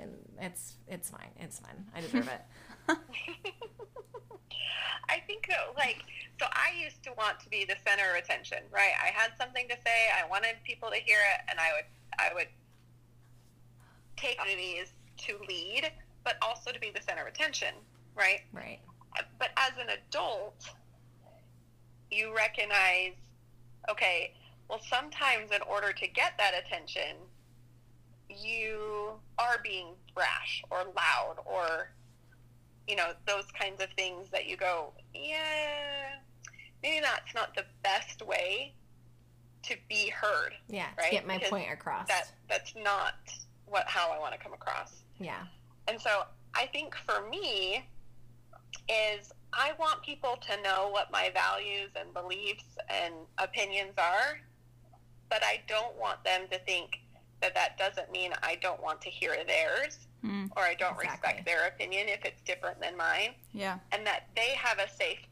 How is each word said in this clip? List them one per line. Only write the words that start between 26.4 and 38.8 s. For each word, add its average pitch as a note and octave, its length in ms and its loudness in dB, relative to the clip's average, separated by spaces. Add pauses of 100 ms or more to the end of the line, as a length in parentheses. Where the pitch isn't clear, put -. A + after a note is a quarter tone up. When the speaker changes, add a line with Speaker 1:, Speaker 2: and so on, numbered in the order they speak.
Speaker 2:
attention, - 500 -4 (1120)
you G#3+ 840 -2 (260)
are A#3+ 240 4
being F#3 260 -4 (260)
brash - 560 0
or F#3 140 0 (120)
loud C#3+ 480 4
or, E3+ 460 0 (1000)
you G#3 80 0
know, F3 160 2 (140)
those G3+ 200 0 (120)
kinds G3 240 -2
of F#3+ 140 -2
things F#3 340 -2
that - 160 -2
you F3+ 100 -4
go, F3 360 2 (220)
"Yeah, D4 1040 -2 (640)
maybe D#4 180 2
that's B3+ 340 2
not A3+ 200 0
the G3 100 -2 (180)
best - 400 2
way G#3 520 0 (920)